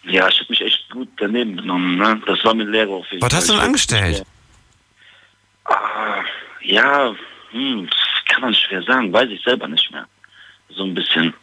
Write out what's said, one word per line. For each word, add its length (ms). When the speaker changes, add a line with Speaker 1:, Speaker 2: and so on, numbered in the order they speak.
Speaker 1:
Ja, 240
ich 120
hab 100
mich 120
echt 280
gut 280
daneben 380
benommen, 420
ne? 280
Das 180
war 120
mir 100
Lehre 260
auf 200
jeden 100
Speaker 2:
Was 100
Speaker 1:
Fall. 60
Speaker 2:
hast 120
du 40
denn 80
Speaker 1:
Ich 60
Speaker 2:
angestellt? 560
Speaker 1:
Ah, 580
ja, 520
hm, 380
kann 140
man 140
schwer 280
sagen, 300
weiß 160
ich 140
selber 240
nicht 240
mehr. 160
So 160
ein 100
bisschen. 480